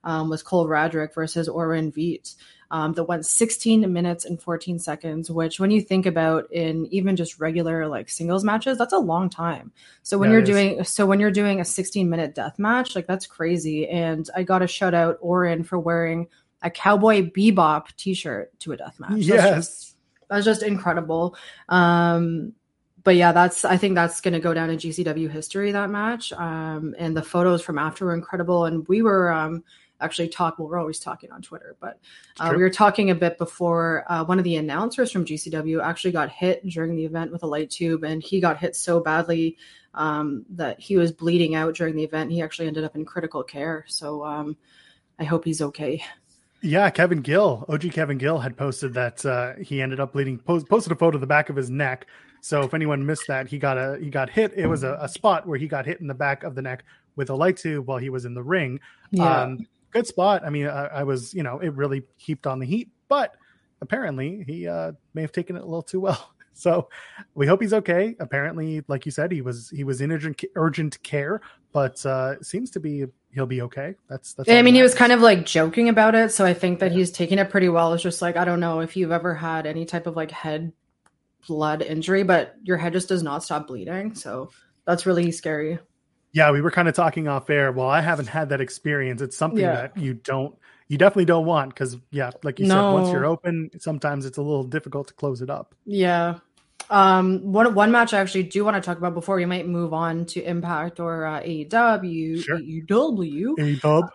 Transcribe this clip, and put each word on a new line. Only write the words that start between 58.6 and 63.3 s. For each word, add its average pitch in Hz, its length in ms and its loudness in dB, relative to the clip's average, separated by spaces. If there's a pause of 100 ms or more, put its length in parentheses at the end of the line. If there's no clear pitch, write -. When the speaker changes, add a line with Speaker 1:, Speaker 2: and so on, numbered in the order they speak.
Speaker 1:
Yeah. 135 300 2
Speaker 2:
Um, 127 260 -8 (240)
good 233 160 0
spot. 190 360 2
I 151 60 -6
mean, 143 160 -2
I, 143 200 -6
I 143 180 -6
was, 131 300 -4
you 170 100 -6
know, 127 160 -8
it 170 140 -4
really 139 280 -4 (140)
heaped - 320 -8
on 131 100 -4
the 127 80 -6
heat, 214 240 -4 (180)
but 269 280 0 (440)